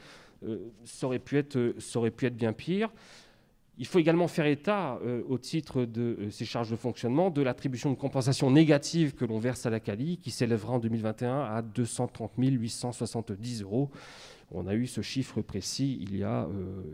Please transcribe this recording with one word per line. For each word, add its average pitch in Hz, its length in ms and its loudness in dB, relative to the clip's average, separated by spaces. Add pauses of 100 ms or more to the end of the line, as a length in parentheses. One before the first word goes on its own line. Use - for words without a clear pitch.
(440)
euh, 107 260 -6 (140)
ça - 220 -8
aurait 127 140 0
pu - 180 0
être, 139 180 0
euh, 120 220 2
ça - 220 -4
aurait 113 100 4
pu 127 160 -2
être 123 100 -2
bien 113 160 0
pire. 196 380 -2 (880)
Il 127 80 -6
faut 185 140 4
également 165 260 6
faire 147 200 2
état, 147 580 0
euh, 120 240 -2
au 123 100 2
titre 143 460 -2
de, 117 340 -2
euh, 104 120 -4
ces 117 140 -6
charges 117 260 -2
de 113 60 -2
fonctionnement, 127 540 2
de 143 120 2
l'attribution 127 480 0
de 127 60 0
compensation 135 540 2
négative 151 640 6
que 127 100 -2
l'on 110 140 0
verse 120 280 -2
à 117 40 0
la 113 80 2
cali, 131 400 -4
qui - 140 -8
s'élèvera 113 420 2
en 127 60 4
deux 113 80 0
mille 113 140 -2
vingt 110 200 -2
et 123 40 0
un 135 160 0
à 113 200 -2
deux 117 240 -2
cent 123 220 -2
trente - 300 -8
mille 131 220 4
huit 113 100 -2
cent - 200 -6
soixante-dix 113 720 -6
euros. 123 280 0 (640)
On 92 140 -6
a 98 80 0
eu 123 120 2
ce 113 140 -6
chiffre 120 420 -2
précis 131 580 -2
il 101 160 -6
y 98 80 -2
a, 117 200 0
euh, 95 380 -6 (100)